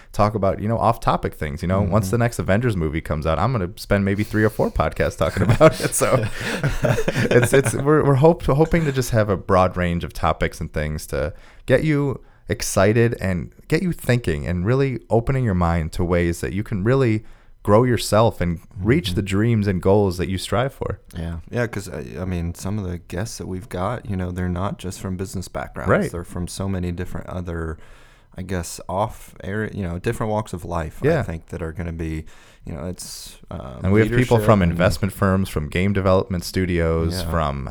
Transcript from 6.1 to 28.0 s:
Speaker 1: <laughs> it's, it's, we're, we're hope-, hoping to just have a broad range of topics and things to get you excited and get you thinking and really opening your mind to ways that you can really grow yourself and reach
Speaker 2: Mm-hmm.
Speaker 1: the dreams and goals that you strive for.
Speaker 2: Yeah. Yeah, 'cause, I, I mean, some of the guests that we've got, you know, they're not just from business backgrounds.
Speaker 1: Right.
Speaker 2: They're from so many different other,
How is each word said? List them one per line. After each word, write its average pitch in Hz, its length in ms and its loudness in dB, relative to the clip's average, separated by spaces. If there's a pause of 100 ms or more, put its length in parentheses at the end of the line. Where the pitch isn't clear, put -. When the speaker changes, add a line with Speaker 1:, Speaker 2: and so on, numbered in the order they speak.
Speaker 1:
<laughs> 101 60 -2 (1040)
it's, 123 240 6
it's, 139 200 4
we're, 147 300 2
we're 139 120 4
hope-, 165 280 4
hoping 160 400 2
to 143 80 0
just 131 200 -2
have 107 180 2
a 95 60 2
broad 92 420 2
range 85 260 0
of - 80 -8
topics - 480 -2
and 80 100 -6
things 76 360 -4
to 71 260 -4 (320)
get 127 200 4
you 143 360 0 (300)
excited 113 680 4
and 90 360 -2 (140)
get 160 140 0
you 175 100 -2
thinking 82 540 -2
and 87 200 -2
really 131 420 0
opening 127 360 0
your 104 100 2
mind 85 380 2
to - 120 -2
ways 87 380 2
that 64 100 -4
you 95 100 -4
can 95 220 -4
really 113 400 2 (400)
grow 107 200 6
yourself 113 560 2
and 87 200 -2 (200)
reach 117 280 2
Speaker 2:
Mm-hmm. 90 80 -2
Speaker 1:
the 104 60 0
dreams 104 440 2
and 92 160 0
goals 98 340 4
that 82 140 -2
you 95 80 -2
strive 120 340 -2
for. - 280 -8 (140)
Speaker 2:
Yeah. 82 260 -6 (100)
Yeah, 117 160 -2
'cause, 101 240 -8
I, 67 320 -10
I - 20 -4
mean, 85 300 -4
some 101 240 -6
of 101 100 -6
the 90 80 -6
guests 90 400 -8
that 85 100 -10
we've 92 220 -8
got, 98 400 -4
you 101 80 -4
know, 90 140 -4
they're 90 180 -4
not 90 300 -4
just - 220 -10
from 95 180 -6
business 95 300 -8
backgrounds. - 420 -6
Speaker 1:
Right. 156 200 2
Speaker 2:
They're 87 140 -8
from 87 240 -8
so - 180 -6
many 90 260 -4
different 87 340 -8
other, 85 500 -6 (580)